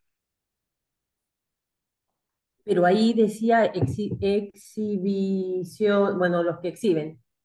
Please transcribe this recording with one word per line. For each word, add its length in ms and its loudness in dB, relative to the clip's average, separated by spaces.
Pero 220 2
ahí 280 4
decía 580 2
exhi-, 480 -4
exhibición, 2000 -2
bueno, 240 0
los 180 -4
que 80 -8
exhiben. 540 -4